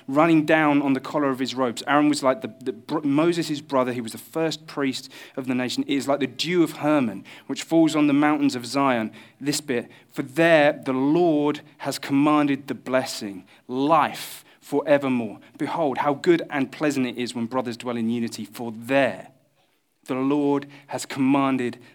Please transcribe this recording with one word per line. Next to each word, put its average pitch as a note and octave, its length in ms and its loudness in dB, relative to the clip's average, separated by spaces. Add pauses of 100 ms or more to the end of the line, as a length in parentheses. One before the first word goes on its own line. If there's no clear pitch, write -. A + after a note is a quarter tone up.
running D#3 400 4
down D3+ 340 4
on C#3 120 0
the C3 80 0
collar D3 280 -2
of B2+ 120 -2
his A#2+ 160 -4
robes. B2 320 -2
Aaron D3 200 4
was C#3 140 0
like C3+ 180 2
the, A#2 220 -10
the C3 100 -4
br-, C#3+ 280 -6
Moses' D3+ 600 0
brother. B2+ 320 0
He B2 80 -6
was A2+ 120 -8
the - 60 -14
first D#3+ 500 -6
priest C3+ 420 -4 (260)
of B2+ 120 -8
the B2+ 80 0
nation. B2+ 320 -2
It D3 80 0
is B2 100 -4
like C#3 140 0
the C3 80 -2
dew E3+ 340 0
of D#3+ 80 2
Hermon, C#3 540 0 (240)
which C#3 160 -8
falls D#3+ 320 4
on D3+ 100 4
the D3 60 4
mountains C#3+ 420 2
of A#2+ 100 -6
Zion. A#2+ 460 0 (300)
This C#3+ 200 -2
bit, A#2+ 300 -4 (220)
"For D3 100 -6
there D3+ 500 4 (120)
the C#3 80 -2
Lord D3 720 2 (160)
has C#3 200 -6
commanded C#3+ 720 2
the B2 80 -6
blessing, A2+ 680 -4 (220)
life C3+ 800 0 (160)
forevermore. C3+ 800 0 (180)
Behold, C#3+ 400 -2
how D3 160 0
good E3+ 340 2
and C3+ 220 -4
pleasant C3+ 380 -2
it A#2 100 -10
is A#2+ 160 -6
when A#2 120 -4
brothers A#2+ 300 -4
dwell A#2 200 -8
in A2+ 120 -2
unity. A#2 360 -4
For A#2 260 -12
there A#2 600 -2 (720)
the C3+ 100 -6
Lord C#3 540 0 (180)
has - 200 -8
commanded C3+ 720 0 (140)